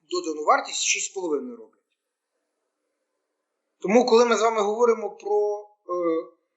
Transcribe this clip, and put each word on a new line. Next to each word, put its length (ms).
додану 340
вартість 380
шість 280
з 40
половиною 420
роблять. 160
Тому, 280
коли 180
ми 120
з 40
вами 220
говоримо 480
про, 500
е, 320